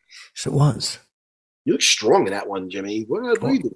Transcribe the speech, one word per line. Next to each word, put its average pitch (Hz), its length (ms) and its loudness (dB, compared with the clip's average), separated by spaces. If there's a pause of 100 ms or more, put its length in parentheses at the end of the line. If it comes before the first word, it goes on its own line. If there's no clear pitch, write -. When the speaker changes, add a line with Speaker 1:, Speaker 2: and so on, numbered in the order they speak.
(360)
Speaker 1:
Yes, - 120 -8
it - 60 -4
was. 139 440 2 (680)
Speaker 2:
You - 80 2
look - 100 -2
strong 143 420 4
in 95 80 -4
that 101 160 -6
one, 95 220 -6
Jimmy. 101 360 -6
What, 175 140 -4
what 240 220 0
are - 100 2
you 269 80 4
doing? - 140 -4